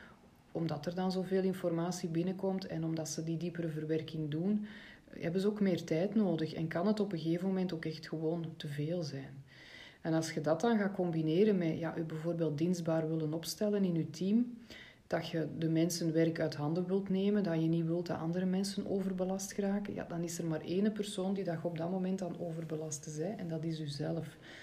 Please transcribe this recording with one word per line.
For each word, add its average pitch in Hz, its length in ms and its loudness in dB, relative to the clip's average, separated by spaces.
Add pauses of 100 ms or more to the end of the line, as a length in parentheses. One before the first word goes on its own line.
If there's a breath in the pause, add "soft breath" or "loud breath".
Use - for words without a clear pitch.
(520 loud breath)
Omdat 160 340 -2
er 175 100 -2
dan 185 160 0
zoveel 185 320 2
informatie 175 640 0
binnenkomt 185 580 0
en 160 160 -4
omdat 160 260 -2
ze 160 140 -4
die 165 140 -2
diepere 165 320 -4
verwerking 156 600 -2
doen, 196 340 2 (440 loud breath)
hebben 170 320 -2
ze 202 60 2
ook 208 120 2
meer 190 240 4
tijd 170 320 2
nodig 165 380 4
en 160 140 -2
kan 170 200 0
het 214 120 4
op 202 120 0
een 160 80 -2
gegeven 170 280 0
moment 185 260 0
ook 160 120 -4
echt 156 220 -6
gewoon 160 500 -2
te 160 100 -10
veel 151 360 -2
zijn. 139 400 -8 (580 loud breath)
En 165 120 0
als 160 200 0
je 160 80 -2
dat 151 200 4
dan 233 160 6
gaat 202 160 2
combineren 175 640 4
met, 165 200 2
ja, 165 180 -2
je 165 80 -2
bijvoorbeeld 160 540 0
dienstbaar 165 500 2
willen 160 260 0
opstellen 202 500 0
in 175 120 2
je 160 140 0
team, 214 480 2 (500 loud breath)
dat 165 220 0
je 160 180 0 (100)
de 160 120 2
mensen 165 440 4
werk 165 260 4
uit 156 160 0
handen 165 320 0
wilt 196 220 0
nemen, 196 340 4
dat 165 180 2
je 160 60 4
niet 165 180 4
wilt 170 220 0
dat 165 100 -2
andere 170 280 0
mensen 196 420 0
overbelast 190 640 -2
geraken, 202 400 0
ja, - 100 -4
dan 170 200 -4
is 170 140 -4
er 170 80 -2
maar 160 160 -2
één 196 300 2
persoon 196 420 -2
die 190 100 -2
dat 165 180 -2
je 175 60 -2
op 165 100 -4
dat 170 140 -2
moment 190 300 -2
aan 170 180 -6
overbelasten 156 800 -6
bent 190 220 -4
en 180 80 -6
dat 160 160 -2
is 160 160 -2
uzelf. 156 580 -4 (260 loud breath)